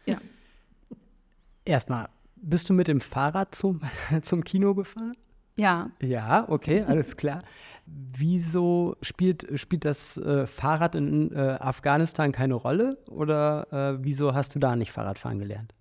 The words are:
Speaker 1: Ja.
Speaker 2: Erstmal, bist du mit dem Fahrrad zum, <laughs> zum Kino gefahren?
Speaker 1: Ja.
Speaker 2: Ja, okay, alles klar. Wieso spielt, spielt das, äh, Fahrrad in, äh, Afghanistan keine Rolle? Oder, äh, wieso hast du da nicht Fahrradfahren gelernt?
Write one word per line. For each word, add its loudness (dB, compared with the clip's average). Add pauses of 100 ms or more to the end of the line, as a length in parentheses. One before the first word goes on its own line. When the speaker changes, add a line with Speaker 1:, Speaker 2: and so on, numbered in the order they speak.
Speaker 1:
Ja. 0 (1500)
Speaker 2:
Erstmal, 0 (260)
bist -2
du 6
mit 4
dem 4
Fahrrad -2
zum, 0 (200)
<laughs> 0
zum 0
Kino 2
gefahren? -6 (420)
Speaker 1:
Ja. 2 (120)
Speaker 2:
Ja, 0
okay, 2
alles 0
klar. -4 (440)
Wieso 0
spielt, 0 (100)
spielt -2
das, -4
äh, 0
Fahrrad 0
in, 0
äh, 0
Afghanistan 2
keine 2
Rolle? 0 (100)
Oder, 0
äh, -2
wieso 0
hast -2
du -2
da 4
nicht -2
Fahrradfahren -6
gelernt? -10